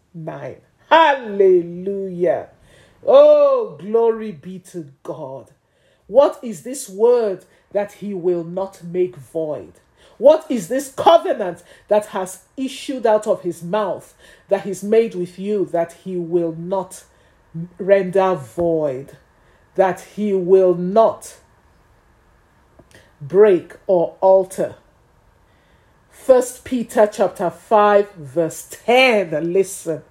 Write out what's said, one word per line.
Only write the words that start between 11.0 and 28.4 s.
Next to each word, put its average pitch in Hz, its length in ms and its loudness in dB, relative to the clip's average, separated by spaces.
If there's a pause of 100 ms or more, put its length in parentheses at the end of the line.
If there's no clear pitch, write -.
that 208 200 0
has 190 360 -10 (120)
issued 262 500 -8
out 214 200 2
of 196 160 -2
his 170 220 -8
mouth 180 520 -6 (320)
that 196 140 -2
he's 185 220 -10
made 220 320 0
with 175 240 -8
you 196 280 -4
that 170 260 -4
he 185 240 -10
will 170 380 -4
not 180 480 -8 (720)
render 190 580 2
void, 147 800 -4 (580)
that 180 260 0 (140)
he 208 180 -2
will 185 420 4
not 190 640 0 (1800)
break 180 540 4 (140)
or 185 340 0
alter? 190 540 2 (1400)
First - 520 2
Peter 226 480 0
chapter 180 380 -2
five 208 640 2
verse 156 560 -6